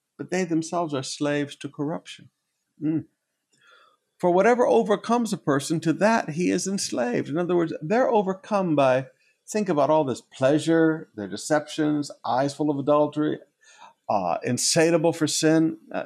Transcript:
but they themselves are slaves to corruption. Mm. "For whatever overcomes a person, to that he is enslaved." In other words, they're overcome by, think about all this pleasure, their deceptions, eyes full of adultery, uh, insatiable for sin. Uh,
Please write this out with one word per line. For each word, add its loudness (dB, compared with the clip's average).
but -12
they -2
themselves -2
are -2
slaves -4
to -12
corruption. -10
Mm. -4
"For 0
whatever 4
overcomes 0
a -4
person, -2
to 0
that 0
he 0
is -2
enslaved." -4
In -4
other 0
words, 0
they're 0
overcome 0
by, 2
think -2
about 2
all 4
this -4
pleasure, 2
their -8
deceptions, -2
eyes 0
full -2
of -2
adultery, 0
uh, 0
insatiable 2
for -2
sin. 2
Uh, -6